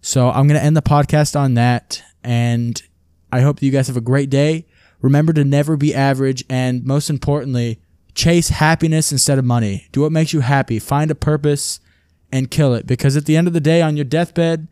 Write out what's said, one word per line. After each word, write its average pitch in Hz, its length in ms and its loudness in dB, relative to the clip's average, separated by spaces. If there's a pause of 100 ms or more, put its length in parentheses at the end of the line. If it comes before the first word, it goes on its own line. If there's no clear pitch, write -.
So 123 300 0
I'm 139 160 2
gonna 147 140 2
end 151 140 2
the 151 60 2
podcast 147 580 0
on 135 140 0
that, 120 480 -2 (220)
and 117 580 -2 (500)
I 127 100 0
hope 143 180 2
that 139 80 0
you 131 40 2
guys 135 140 2
have 123 120 -6
a 120 40 -4
great 135 300 0
day. 156 340 0 (360)
Remember 147 300 4
to 147 140 2
never 143 320 0
be 143 180 0
average, 135 540 0
and 127 340 -2
most 139 260 -2
importantly, 131 720 -4 (360)
chase 170 340 2
happiness 160 640 0
instead 135 260 0
of 131 60 0
money. 113 480 -2
Do 131 80 0
what 156 100 0
makes 160 220 0
you 156 80 0
happy. 127 360 0
Find 147 320 -2
a 147 60 -2
purpose 147 640 -2 (540)
and 131 180 -4
kill 139 220 2
it, 113 120 -4
because 139 300 0
at 147 100 -2
the 156 120 2
end 170 100 2
of 170 60 -2
the 165 80 0
day, 160 200 2
on 156 140 0
your 147 80 -4
deathbed 165 680 -2